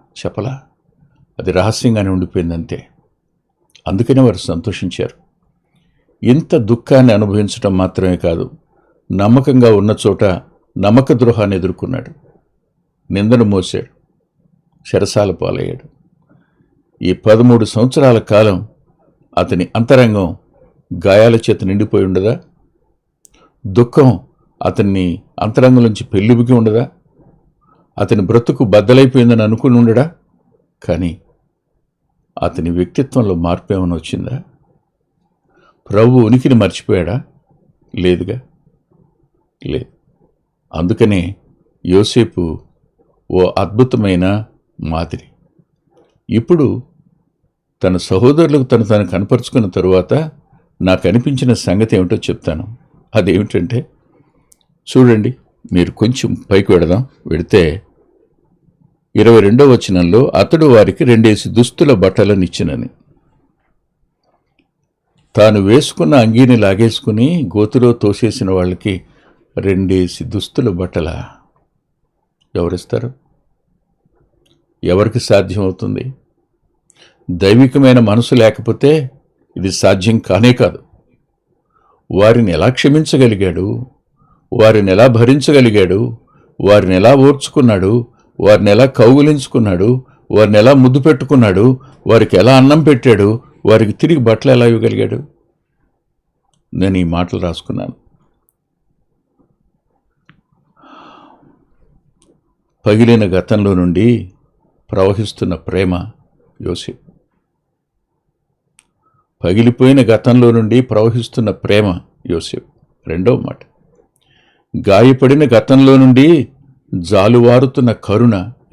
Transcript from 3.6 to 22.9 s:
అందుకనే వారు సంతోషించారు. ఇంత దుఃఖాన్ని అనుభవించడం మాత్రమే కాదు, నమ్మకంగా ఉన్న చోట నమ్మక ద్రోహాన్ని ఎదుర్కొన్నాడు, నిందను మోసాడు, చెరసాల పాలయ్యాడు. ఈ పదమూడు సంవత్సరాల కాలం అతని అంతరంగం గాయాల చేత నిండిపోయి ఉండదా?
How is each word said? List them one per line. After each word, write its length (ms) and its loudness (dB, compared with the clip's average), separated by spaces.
అందుకనే 340 0
వారు 160 2
సంతోషించారు. 840 -10
ఇంత 320 0
దుఃఖాన్ని 580 2
అనుభవించడం 640 -2
మాత్రమే 400 -2
కాదు, 340 -6
నమ్మకంగా 640 2
ఉన్న 200 0
చోట 160 -2
నమ్మక 360 2
ద్రోహాన్ని 420 0
ఎదుర్కొన్నాడు, 560 -8
నిందను 300 2
మోసాడు, 420 -4
చెరసాల 360 -2
పాలయ్యాడు. 580 -10
ఈ 100 0
పదమూడు 520 4
సంవత్సరాల 540 0
కాలం 480 0
అతని 380 -4
అంతరంగం 640 0
గాయాల 280 4
చేత 280 -4
నిండిపోయి 420 -2
ఉండదా? 360 -4